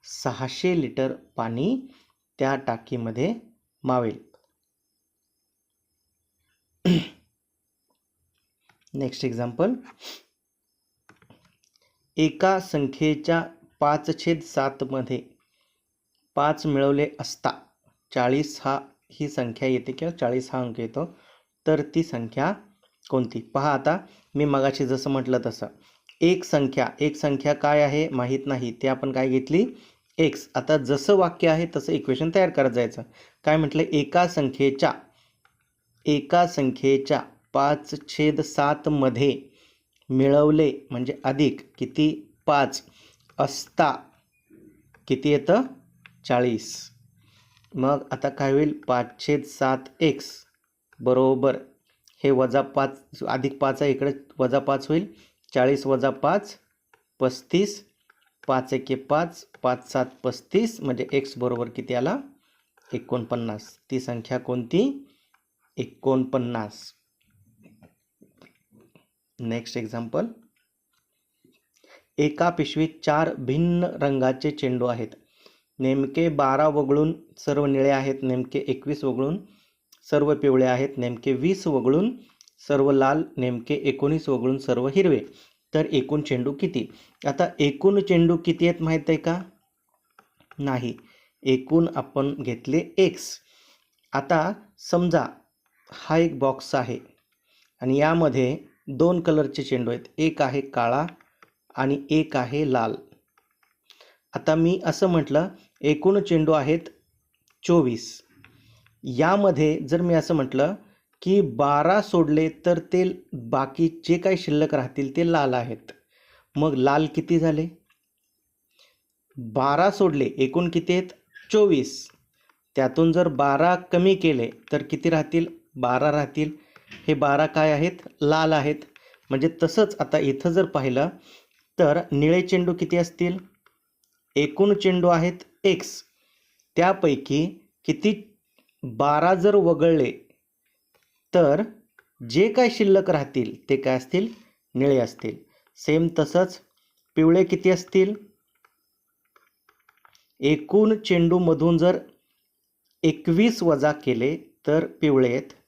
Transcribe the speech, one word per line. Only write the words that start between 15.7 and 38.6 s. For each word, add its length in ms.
पाच 300
मिळवले 420
असता 320
चाळीस 520
हा, 160
ही 180
संख्या 380
येते 240
किंवा 260
चाळीस 340
हा 100
अंक 180
येतो, 260
तर 160
ती 80
संख्या 500
कोणती? 340
पहा, 200
आता 240
मी 100
मगाशी 400
जसं 240
म्हटलं 360
तसं, 220
एक 220
संख्या, 440
एक 160
संख्या 400
काय 260
आहे 300
माहीत 360
नाही, 240
ते 60
आपण 240
काय 180
घेतली? 360
एक्स. 380
आता 240
जसं 380
वाक्य 300
आहे 180
तसं 180
इक्वेशन 420
तयार 140
करत 220
जायचं. 300
काय 120
म्हटलं? 260
एका 440
संख्येच्या, 640
एका 420
संख्येच्या 760
पाच 400
छेद 320
सात 480